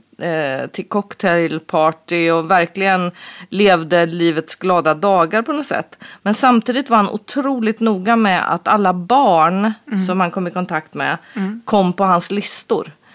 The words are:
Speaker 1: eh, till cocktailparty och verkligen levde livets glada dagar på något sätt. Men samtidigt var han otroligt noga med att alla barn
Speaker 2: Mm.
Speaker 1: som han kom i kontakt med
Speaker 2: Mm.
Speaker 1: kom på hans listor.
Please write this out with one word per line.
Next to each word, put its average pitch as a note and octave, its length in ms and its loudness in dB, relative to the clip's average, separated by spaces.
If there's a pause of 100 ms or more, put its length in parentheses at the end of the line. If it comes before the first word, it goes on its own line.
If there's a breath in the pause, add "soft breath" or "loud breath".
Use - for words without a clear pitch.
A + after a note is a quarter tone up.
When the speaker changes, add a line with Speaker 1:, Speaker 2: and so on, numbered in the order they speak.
(180)
Speaker 1:
eh, C#3 500 -4
till - 220 -12
cocktailparty E3 1400 -2
och E3 200 0
verkligen F3+ 600 0 (380 loud breath)
levde F3 560 2
livets E3 500 -2
glada E3+ 380 0
dagar F3+ 480 2
på D4 120 -6
något D4 120 -6
sätt. - 320 -8 (240 loud breath)
Men G#3 120 -2
samtidigt B3 560 2
var A#3 80 4
han G3+ 120 2
otroligt B3 720 -4
noga A3 360 0
med G3 380 0
att F3 140 -4
alla G3 260 2
barn F#3 800 2 (180)
Speaker 2:
Mm. F#3+ 140 -2
Speaker 1:
som F#3 140 -2
han F3 120 0
kom F3+ 160 -4
i E3+ 40 -6
kontakt F3 420 -6
med D3 240 -4 (180 loud breath)
Speaker 2:
Mm. G#3 300 -6
Speaker 1:
kom F#3+ 280 2
på G3 100 -2
hans F3+ 280 0
listor. - 600 -6 (240 loud breath)